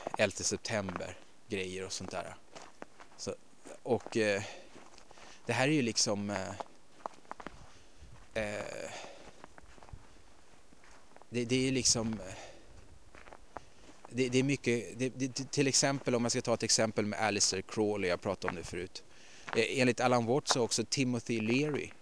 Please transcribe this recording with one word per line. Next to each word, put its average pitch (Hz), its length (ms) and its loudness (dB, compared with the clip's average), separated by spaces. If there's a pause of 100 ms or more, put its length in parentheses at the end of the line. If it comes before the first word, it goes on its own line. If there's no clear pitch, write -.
(180)
elfte 98 260 4
september-grejer 92 1400 -4
och 95 80 -8
sånt - 180 -6
där. 87 260 -6 (800)
Så, - 180 -6 (480)
och, 117 340 0
eh, 104 260 4 (1040)
det 120 60 0
här 127 160 4
är 156 40 6
ju 147 100 6
liksom, 104 480 2
eh, 95 200 -2 (1800)
eh, 104 560 -4 (2500)
det, 120 160 -2
det 127 240 4
är 135 40 2
liksom, 117 400 4
eh, 98 220 -6 (1800)
det, 123 180 2
det 127 100 6
är 131 40 8
mycket, 120 560 2
det, 127 100 2
det, 127 420 -4
till 143 160 4
exempel, 139 480 4
om 120 100 4
jag 120 80 2
ska 127 80 2
ta 117 140 2
ett - 80 2
exempel 110 440 4
med 101 140 -2
Aleister 101 420 4
Crowley, 104 480 2
jag 87 100 2
pratade - 300 0
om 92 60 -4
det - 80 -6
förut. - 380 -6 (540)
Eh, 117 240 4
enligt 123 200 6
Alan 123 260 6
Watts 127 260 4
så 135 80 6
också 113 240 2
Timothy 123 560 0
Leary, 123 500 2 (120)